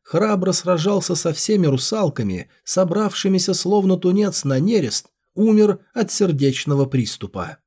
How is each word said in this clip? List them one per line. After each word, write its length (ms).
храбро 500
сражался 600
со 180
всеми 340
русалками, 840
собравшимися 920
словно 440
тунец 480
на 160
нерест, 480
умер 460
от 180
сердечного 760
приступа. 800